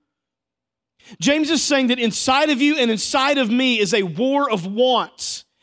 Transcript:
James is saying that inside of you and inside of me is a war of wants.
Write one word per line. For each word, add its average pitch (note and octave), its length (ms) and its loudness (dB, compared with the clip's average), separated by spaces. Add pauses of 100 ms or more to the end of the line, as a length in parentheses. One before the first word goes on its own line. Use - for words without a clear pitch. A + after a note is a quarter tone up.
(1200)
James C#4+ 300 0
is D#4+ 120 0
saying C4+ 260 0
that B3 120 0
inside C4 500 0
of C4 120 0
you D4 160 2
and B3 120 2
inside C4+ 480 0
of A#3+ 140 0
me B3 260 2
is G3+ 160 0
a G#3 100 2
war B3+ 460 0
of G3 160 -2
wants. G#3+ 800 -2 (200)